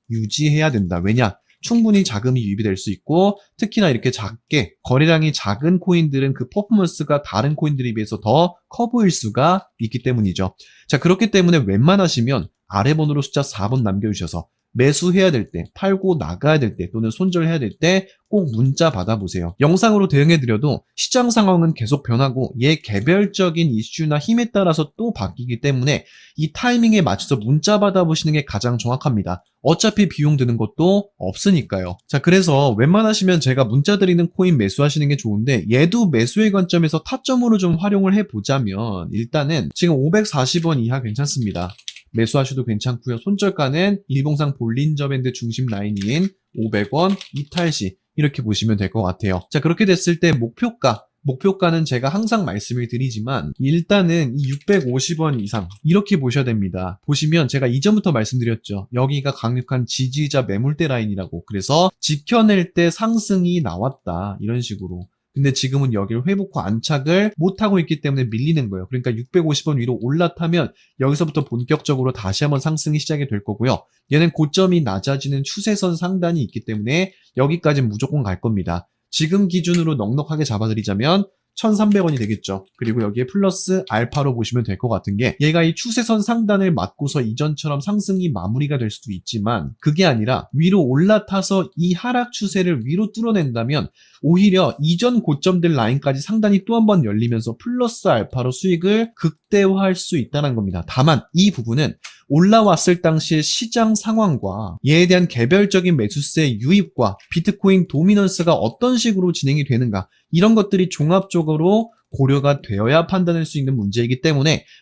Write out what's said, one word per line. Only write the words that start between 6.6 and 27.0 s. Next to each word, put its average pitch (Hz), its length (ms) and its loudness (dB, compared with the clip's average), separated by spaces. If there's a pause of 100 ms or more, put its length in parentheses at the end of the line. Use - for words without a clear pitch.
다른 135 340 -2
코인들에 131 380 -2
비해서 107 260 -4
더 160 340 2 (200)
커 240 160 -2
보일 226 200 4
수가 151 560 0 (140)
있기 117 220 -6
때문이죠. 98 520 -2 (340)
자, 127 100 0
그렇기 190 320 2
때문에 175 280 4
웬만하시면 127 880 2 (200)
아래 107 260 2
번호로 151 260 0
숫자 143 220 -2
사 101 260 -6
번 127 140 0
남겨주셔서 98 640 -4 (260)
매수해야 170 560 2
될 113 200 -2
때, 85 240 -8
팔고 190 420 0
나가야 135 420 0
될 120 180 -2
때 90 140 -6
또는 110 200 -2
손절해야 170 480 0
될 117 200 -6
때 190 280 0 (240)
꼭 180 200 0
문자 131 400 2
받아보세요. 92 680 -4
영상으로 190 480 4
대응해드려도 139 720 2 (140)
시장 247 340 0
상황은 180 440 4
계속 131 280 -2
변하고 123 600 0
얘 151 140 4
개별적인 165 920 0
이슈나 147 480 -2
힘에 226 320 0
따라서 165 460 0
또 226 160 -4
바뀌기 120 480 -6
때문에 135 460 0 (300)
이 156 180 -4
타이밍에 233 480 2